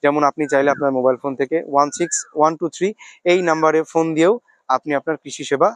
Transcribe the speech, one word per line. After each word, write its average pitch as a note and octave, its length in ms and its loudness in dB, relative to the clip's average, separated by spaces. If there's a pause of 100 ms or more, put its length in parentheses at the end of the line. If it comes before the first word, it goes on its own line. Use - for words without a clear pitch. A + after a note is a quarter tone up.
যেমন D3 200 2
আপনি D3 240 0
চাইলে C#3 240 2
আপনার C#3 200 0
মোবাইল B2+ 260 0
ফোন C3+ 180 -6
থেকে C#3 220 -4 (100)
ওয়ান C#3+ 240 2
সিক্স E3+ 240 -6 (200)
ওয়ান D#3 200 2
টু E3+ 140 -8
থ্রি F3+ 180 -4 (380)
এই F3+ 160 4
নাম্বারে D#3+ 420 2
ফোন E3 300 -2
দিয়েও E3 200 4 (360)
আপনি C3 240 -2
আপনার C#3+ 240 -4
কৃষি C#3+ 260 -14
সেবা C#3+ 320 0